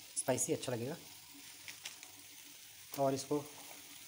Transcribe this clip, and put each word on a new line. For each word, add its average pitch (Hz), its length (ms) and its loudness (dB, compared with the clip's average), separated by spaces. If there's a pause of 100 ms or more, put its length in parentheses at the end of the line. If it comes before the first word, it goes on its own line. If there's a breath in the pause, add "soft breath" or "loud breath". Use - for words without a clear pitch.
(160)
स्पाइसी 120 360 6
अच्छा 113 200 2
लगेगा। 123 240 2 (2000)
और 135 160 10
इसको 147 240 4 (680)